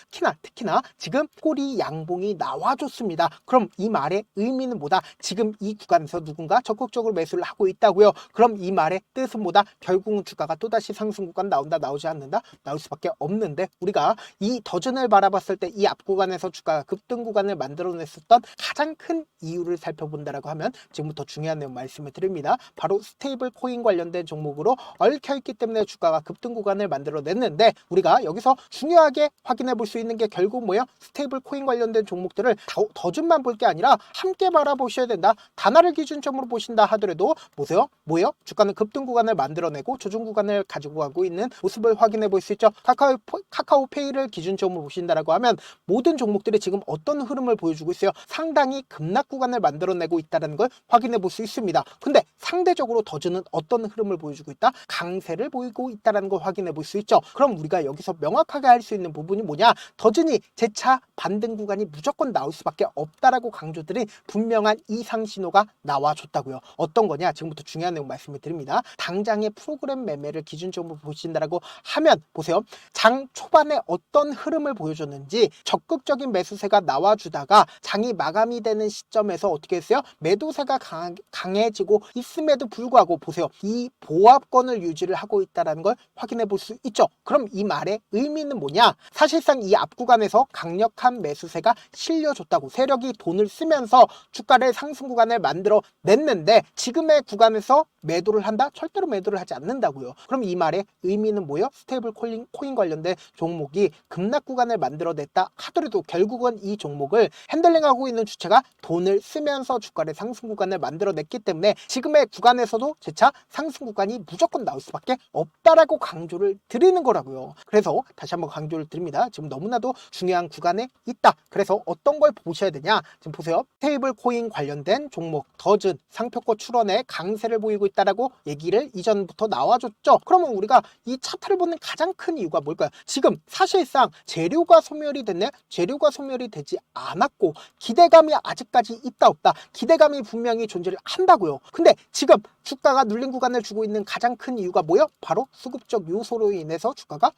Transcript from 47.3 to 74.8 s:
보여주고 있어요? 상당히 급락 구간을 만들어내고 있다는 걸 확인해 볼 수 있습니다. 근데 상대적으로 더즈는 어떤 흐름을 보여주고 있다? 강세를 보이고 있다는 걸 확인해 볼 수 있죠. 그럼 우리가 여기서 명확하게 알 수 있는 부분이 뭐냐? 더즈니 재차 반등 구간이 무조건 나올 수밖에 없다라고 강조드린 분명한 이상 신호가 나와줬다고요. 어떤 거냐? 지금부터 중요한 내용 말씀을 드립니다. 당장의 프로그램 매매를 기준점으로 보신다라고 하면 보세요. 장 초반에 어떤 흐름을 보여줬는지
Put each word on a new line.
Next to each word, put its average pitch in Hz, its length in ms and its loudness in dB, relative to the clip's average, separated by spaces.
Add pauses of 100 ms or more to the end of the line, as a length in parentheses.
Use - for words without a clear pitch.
보여주고 160 360 -4
있어요? 196 180 -2 (180)
상당히 285 600 0
급락 180 400 -4
구간을 247 320 -4
만들어내고 170 580 -2
있다는 156 400 -4
걸 247 120 2 (180)
확인해 233 320 2
볼 180 100 -4
수 220 140 -8
있습니다. 202 400 -2 (180)
근데 - 220 4 (160)
상대적으로 320 640 0
더즈는 180 480 -6
어떤 220 340 -4
흐름을 202 320 -6
보여주고 151 340 -14
있다? - 200 2 (160)
강세를 180 600 -8
보이고 247 420 -8
있다는 208 380 -2
걸 185 120 -2
확인해 180 300 -6
볼 151 120 -8
수 - 140 -8
있죠. 208 240 4 (140)
그럼 247 240 2
우리가 156 260 -2
여기서 151 340 -8
명확하게 262 480 -2
알 240 140 8
수 220 140 -8
있는 175 180 -6
부분이 185 300 -6
뭐냐? 180 300 4 (240)
더즈니 277 420 2 (160)
재차 240 440 0 (160)
반등 214 400 -4
구간이 208 300 -4
무조건 208 480 -4
나올 139 180 -2
수밖에 - 340 -4 (100)
없다라고 240 560 0
강조드린 165 560 -8 (180)
분명한 214 640 0
이상 220 380 -6
신호가 196 400 0 (160)
나와줬다고요. 143 800 -4 (180)
어떤 170 300 2
거냐? 160 260 -2
지금부터 156 300 -12
중요한 170 300 -6
내용 147 140 -8
말씀을 139 320 -14
드립니다. 156 420 -4 (160)
당장의 208 540 -2
프로그램 269 540 -8
매매를 147 380 -8
기준점으로 165 540 -10
보신다라고 156 640 -6 (220)
하면 294 380 2 (120)
보세요. 165 280 -2 (320)
장 254 400 4
초반에 - 520 2
어떤 285 480 0
흐름을 294 400 -4
보여줬는지 156 760 -2 (140)